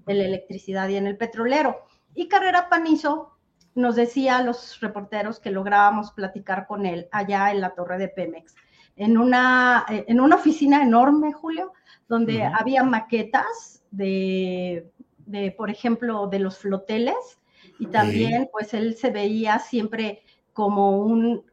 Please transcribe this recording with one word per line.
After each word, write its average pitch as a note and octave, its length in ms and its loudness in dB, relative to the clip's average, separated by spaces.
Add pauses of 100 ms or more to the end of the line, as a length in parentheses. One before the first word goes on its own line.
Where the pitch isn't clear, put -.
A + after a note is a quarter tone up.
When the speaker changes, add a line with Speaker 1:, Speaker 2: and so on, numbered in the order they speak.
Speaker 1:
de G3+ 80 -2
la G3 100 2
electricidad F#3+ 640 -6
y G3 80 -2
en G3 120 -2
el G3+ 80 -6
petrolero. A#3 600 -2 (360)
Y F4 140 -6
Carrera F4+ 400 2
Panizo D#4+ 680 0 (360)
nos A#3+ 220 0
decía B3 400 2
a B3 80 2
los - 360 -6
reporteros G#3 600 -8
que A3 100 -8
lográbamos G3+ 600 2
platicar G3 560 -8
con G3+ 180 -6
él F3 240 -6
allá G3+ 400 0
en G3+ 100 -2
la F#3 100 -2
torre F3+ 280 -8
de F#3+ 100 -4
Pemex, E3 460 -10 (400)
en A3 240 2
una, B3 720 4
eh, G#3+ 180 -4
en A#3 140 4
una D4+ 160 6
oficina D4 440 4
enorme, C#4+ 520 4
Julio, D#4+ 400 -8 (360)
donde A3+ 300 0
Speaker 2:
Ujú. F#3+ 180 -2
Speaker 1:
había B3+ 280 2
maquetas A#3 960 -2 (140)
de, F#3+ 1000 -4 (360)
de, G3+ 260 -6
por G#3 180 -8
ejemplo, A3+ 560 -4
de G3 140 -2
los F#3+ 180 -4
floteles, A3 800 -4 (400)
y - 80 -8
Speaker 2:
Sí. F3 40 -10
Speaker 1:
también, A3+ 640 0
pues, G#3+ 220 -8
él A3+ 220 -2
se B3+ 140 -2
veía G#3+ 480 0
siempre A3 640 -6 (300)
como G3+ 460 2
un A3+ 440 2 (100)